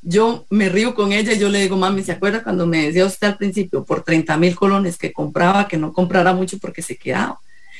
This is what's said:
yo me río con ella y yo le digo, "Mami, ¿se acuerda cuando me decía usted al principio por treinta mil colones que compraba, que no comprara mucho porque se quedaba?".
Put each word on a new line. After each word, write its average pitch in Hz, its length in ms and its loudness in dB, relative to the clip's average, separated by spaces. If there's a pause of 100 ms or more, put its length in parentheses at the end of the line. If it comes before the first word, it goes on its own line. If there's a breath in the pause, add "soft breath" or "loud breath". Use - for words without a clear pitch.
yo 220 480 2
me 196 200 2
río 220 260 0
con 202 180 0
ella 214 200 0
y 214 60 0
yo 202 100 2
le 202 120 2
digo, 190 160 0
"Mami, 190 260 0
¿se 175 100 -6
acuerda 202 300 -2
cuando 180 240 0
me 160 200 2
decía 180 180 2
usted 196 220 -2
al 202 100 -2
principio 196 480 -4
por - 180 -4
treinta 160 340 0
mil 175 180 2
colones 196 420 2
que 156 160 -6
compraba, 175 540 0
que 170 100 -4
no 156 160 -4
comprara 180 400 2
mucho 185 260 -2
porque - 240 -10
se - 140 -10
quedaba?". - 420 -4 (400 loud breath)